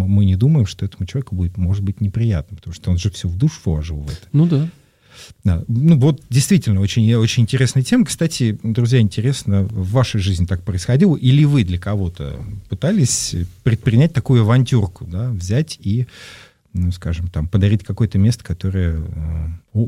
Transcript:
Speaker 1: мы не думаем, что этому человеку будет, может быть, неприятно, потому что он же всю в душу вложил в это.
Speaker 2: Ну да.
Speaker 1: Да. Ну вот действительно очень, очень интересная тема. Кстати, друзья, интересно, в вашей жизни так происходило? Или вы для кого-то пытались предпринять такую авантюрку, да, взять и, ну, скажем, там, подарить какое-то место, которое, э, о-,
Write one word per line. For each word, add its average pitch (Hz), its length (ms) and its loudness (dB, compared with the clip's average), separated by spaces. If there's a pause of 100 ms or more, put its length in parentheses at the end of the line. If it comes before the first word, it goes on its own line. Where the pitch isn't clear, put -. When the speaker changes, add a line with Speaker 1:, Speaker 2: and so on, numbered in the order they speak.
Speaker 1:
мы 101 160 4
не 95 100 4
думаем, 123 320 4
что - 180 -8
этому 95 220 -8
человеку 131 300 -8
будет, 90 200 -2
может 98 280 0
быть, 98 160 -6
неприятно, 101 560 -2
потому 85 180 -16
что - 160 -6
он 90 80 2
же 92 120 -2
всю - 180 -6
в 87 100 -4
душу 147 260 0
вложил 76 360 -4
в 73 80 -10
это. - 240 -12
Speaker 2:
Ну 151 140 4
да. 160 220 0 (760)
Speaker 1:
Да. 87 240 0
Ну 147 300 4
вот 139 320 2
действительно 123 500 2
очень, 110 340 2
очень 113 280 2
интересная 131 400 0
тема. 220 240 2
Кстати, 127 560 -2
друзья, 117 360 2
интересно, 107 680 0
в 95 260 -4
вашей 117 300 0
жизни 90 260 0
так 90 180 -6
происходило? 131 520 2
Или 139 280 4
вы 143 200 2
для 87 140 -2
кого-то 87 640 -6 (280)
пытались 151 640 -2 (280)
предпринять 120 520 2
такую 123 260 2
авантюрку, 113 640 2
да, 98 260 -6
взять 107 500 -4
и, 117 260 -2 (680)
ну, 90 160 0
скажем, 85 380 -6
там, 80 180 -4
подарить 101 380 2
какое-то 101 320 -2
место, 107 260 2
которое, 90 540 -2
э, 80 520 -6 (260)
о-, 107 140 2